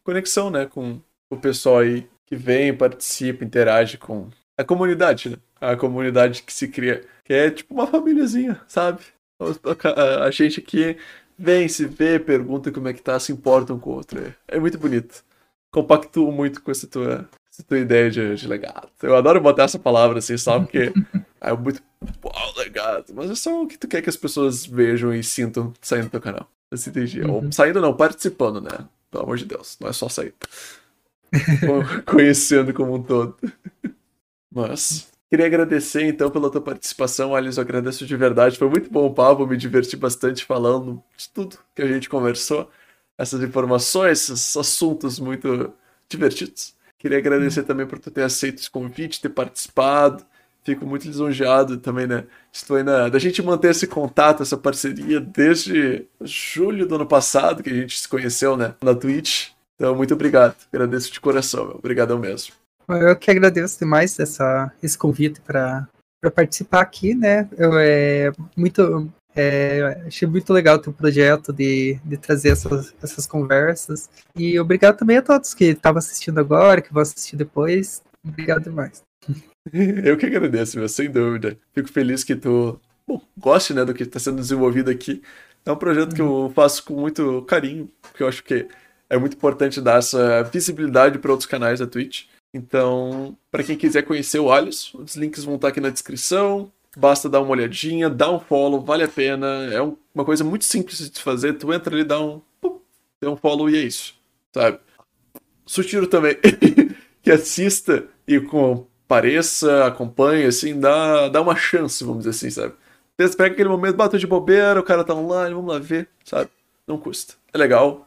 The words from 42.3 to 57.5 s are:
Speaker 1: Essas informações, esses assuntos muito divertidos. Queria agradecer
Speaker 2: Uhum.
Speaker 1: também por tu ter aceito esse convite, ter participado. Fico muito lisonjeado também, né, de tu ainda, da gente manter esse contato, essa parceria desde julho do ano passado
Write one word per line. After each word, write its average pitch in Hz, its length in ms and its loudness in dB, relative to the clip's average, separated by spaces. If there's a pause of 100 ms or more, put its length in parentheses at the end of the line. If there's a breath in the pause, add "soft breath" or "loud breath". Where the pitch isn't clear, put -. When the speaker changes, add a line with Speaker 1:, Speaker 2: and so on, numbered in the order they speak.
Speaker 1:
Essas 127 240 -6
informações, 131 880 0
esses - 260 -6
assuntos 147 600 -2
muito 127 540 -6 (360)
divertidos. - 680 -4 (240)
Queria 139 200 -2
agradecer 139 420 0
Speaker 2:
Uhum. 135 60 -6
Speaker 1:
também 135 200 -4
por 135 120 -14
tu - 120 -20
ter 139 120 -4
aceito 131 360 -4
esse - 120 -14
convite, 131 500 -10
ter 147 80 -6
participado. 139 960 0 (400)
Fico 143 220 -6
muito 139 200 -8
lisonjeado 135 680 0
também, 127 300 -6
né, 120 180 -4 (260 soft breath)
de - 140 -16
tu 139 100 -2
ainda, 135 360 2
da 131 80 4
gente 180 240 0
manter 175 280 2
esse 170 160 0
contato, 151 560 2
essa 135 140 -4
parceria 139 640 -2
desde 147 840 0 (160)
julho 190 640 -4
do 160 60 -4
ano 151 120 -2
passado 151 560 2